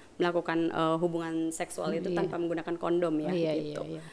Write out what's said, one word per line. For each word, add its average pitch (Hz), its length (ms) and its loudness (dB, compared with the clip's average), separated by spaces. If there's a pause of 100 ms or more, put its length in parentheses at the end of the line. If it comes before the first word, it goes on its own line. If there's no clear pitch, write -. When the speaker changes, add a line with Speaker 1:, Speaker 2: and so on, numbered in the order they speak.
(200)
Speaker 1:
melakukan, 170 480 2
eh, 160 320 2
hubungan 165 560 0
seksual 175 400 -2
itu 180 160 -2
Speaker 2:
Iya. 175 80 2
Speaker 1:
tanpa 180 160 0
menggunakan 170 400 -2
kondom 170 480 2
ya 151 80 0
Speaker 2:
Oh, 180 80 2
iya, 160 160 2
Speaker 1:
gitu. 151 320 -4
Speaker 2:
iya, 160 80 -8
iya. 160 180 -10